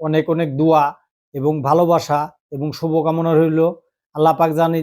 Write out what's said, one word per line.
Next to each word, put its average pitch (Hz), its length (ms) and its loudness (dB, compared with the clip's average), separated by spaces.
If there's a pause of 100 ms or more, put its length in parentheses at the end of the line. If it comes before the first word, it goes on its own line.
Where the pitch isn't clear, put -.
অনেক 156 180 0 (100)
অনেক 165 140 -2 (120)
দোয়া 156 240 4 (500)
এবং 143 180 -2 (140)
ভালোবাসা 160 540 2 (320)
এবং 143 160 -6 (100)
শুভকামনা 165 560 -2
রইল। 156 260 2 (540)
আল্লাহ 156 220 2
পাক 160 220 2
জানি 165 240 0